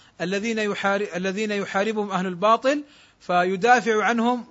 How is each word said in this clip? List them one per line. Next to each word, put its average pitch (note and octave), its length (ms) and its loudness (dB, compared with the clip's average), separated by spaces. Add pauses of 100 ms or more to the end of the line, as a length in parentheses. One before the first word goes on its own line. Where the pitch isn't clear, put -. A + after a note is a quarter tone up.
(200)
الذين G3+ 380 -2
يحار-، G3+ 580 -2
الذين F#3+ 340 -4
يحاربهم G3+ 600 -2
أهل F#3+ 160 -2
الباطل، A3+ 580 2 (360)
فيدافع G3 840 2
عنهم A#3 460 0